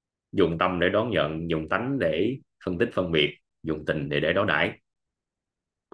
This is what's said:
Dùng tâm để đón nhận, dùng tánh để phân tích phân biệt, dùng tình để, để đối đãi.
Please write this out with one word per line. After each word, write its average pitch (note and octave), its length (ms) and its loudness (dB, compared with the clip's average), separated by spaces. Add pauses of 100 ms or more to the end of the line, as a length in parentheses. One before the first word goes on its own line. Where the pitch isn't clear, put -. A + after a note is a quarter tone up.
(320)
Dùng E2 280 2
tâm F2+ 200 0
để F2 100 4
đón G#2+ 200 0
nhận, D#2+ 400 -2
dùng D#2+ 200 -2
tánh B2 300 -2
để F#2+ 380 0 (280)
phân F2+ 120 -4
tích F2 160 0
phân F#2 180 -2
biệt, D2 280 2 (240)
dùng D#2 240 -4
tình D2 220 -2
để, D2 100 0
để D2+ 140 2
đối G2+ 140 0
đãi. E2 320 0 (1160)